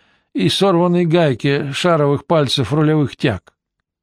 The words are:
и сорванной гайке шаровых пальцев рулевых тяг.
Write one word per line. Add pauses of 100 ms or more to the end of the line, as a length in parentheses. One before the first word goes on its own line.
(340)
и
сорванной
гайке
шаровых
пальцев
рулевых
тяг. (500)